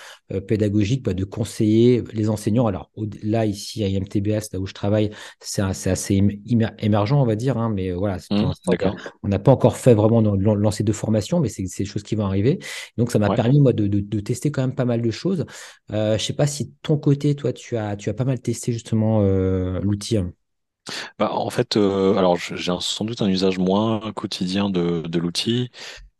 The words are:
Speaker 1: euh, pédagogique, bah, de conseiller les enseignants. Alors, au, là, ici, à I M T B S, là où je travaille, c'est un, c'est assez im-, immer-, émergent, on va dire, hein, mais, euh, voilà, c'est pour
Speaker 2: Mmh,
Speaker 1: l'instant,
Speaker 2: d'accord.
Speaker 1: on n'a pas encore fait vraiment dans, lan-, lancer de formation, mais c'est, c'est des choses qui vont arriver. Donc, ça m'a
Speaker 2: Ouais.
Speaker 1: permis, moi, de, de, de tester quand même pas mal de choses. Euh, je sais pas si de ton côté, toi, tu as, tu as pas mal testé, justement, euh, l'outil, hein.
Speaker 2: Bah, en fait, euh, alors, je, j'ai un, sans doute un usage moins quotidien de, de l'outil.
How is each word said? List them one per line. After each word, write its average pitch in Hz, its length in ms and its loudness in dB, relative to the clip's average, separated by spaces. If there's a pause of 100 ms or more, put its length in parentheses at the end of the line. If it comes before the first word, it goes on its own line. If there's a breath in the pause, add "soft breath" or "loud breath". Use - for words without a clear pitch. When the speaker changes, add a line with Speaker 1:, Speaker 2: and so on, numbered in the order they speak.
(300 loud breath)
Speaker 1:
euh, 98 120 -4
pédagogique, 107 600 0
bah, 101 120 -2
de 92 100 -2
conseiller 113 880 2
les 107 160 -2
enseignants. 110 380 0
Alors, 92 300 -4
au, 107 100 -6 (160)
là, 110 240 0
ici, 104 360 -6
à 101 60 0
I 98 80 -2
M 98 100 -4
T 107 140 -2
B 98 80 -2
S, 107 240 -4
là 92 80 -6
où 95 60 -6
je - 80 -12
travaille, 107 340 0 (320 loud breath)
c'est - 220 0
un, 95 100 4
c'est - 160 -2
assez 101 300 2
im-, 101 260 4
immer-, 113 360 2
émergent, 107 420 4
on - 20 6
va 110 100 2
dire, 120 220 0
hein, 113 180 -2
mais, 95 140 -2
euh, 90 80 -2
voilà, 95 220 -2
c'est - 100 -14
pour 101 80 0
Speaker 2:
Mmh, 101 120 2
Speaker 1:
l'instant, 90 220 -4
Speaker 2:
d'accord. 92 260 0 (260 loud breath)
Speaker 1:
on 101 60 -2
n'a 98 100 2
pas 135 140 6
encore 120 260 4
fait 123 160 6
vraiment 110 260 4
dans, 107 140 2
lan-, 98 200 2
lancer 104 300 0
de 104 80 0
formation, 110 480 0
mais 123 80 0
c'est, 101 160 -6
c'est 95 200 -6
des 98 40 -8
choses 101 140 -8
qui - 120 -4
vont 104 120 0
arriver. 101 320 2 (400 loud breath)
Donc, 117 120 2
ça - 80 2
m'a 104 120 4
Speaker 2:
Ouais. 95 60 2
Speaker 1:
permis, 123 220 4
moi, 135 140 6
de, 104 140 2
de, 101 140 2
de 104 200 -4
tester 123 300 -2
quand 143 100 -4
même 127 140 -2
pas 131 100 -2
mal 120 160 0
de 117 100 0
choses. 165 360 -4 (460 loud breath)
Euh, 107 260 0
je - 60 -4
sais - 100 -6
pas 147 120 0
si 143 200 -4
de - 60 -18 (100)
ton 151 160 0
côté, 147 360 2
toi, 131 200 -4
tu - 240 -8
as, 104 180 -4
tu 104 140 -6
as 104 40 -4
pas 120 120 -2
mal 131 120 -2
testé, - 320 -6
justement, 110 520 0
euh, 92 580 0
l'outil, 104 380 -2
hein. 90 120 -2 (840 loud breath)
Speaker 2:
Bah, 104 160 0
en - 160 -4
fait, - 280 -2
euh, 98 400 4
alors, 90 180 4
je, - 220 -6
j'ai 87 160 -4
un, 87 80 -4
sans - 240 -6
doute 117 180 -6
un 107 60 2
usage 95 280 0
moins 104 600 0
quotidien 98 520 -4
de, 87 340 -2
de 85 180 -4
l'outil. 113 500 -4 (480 loud breath)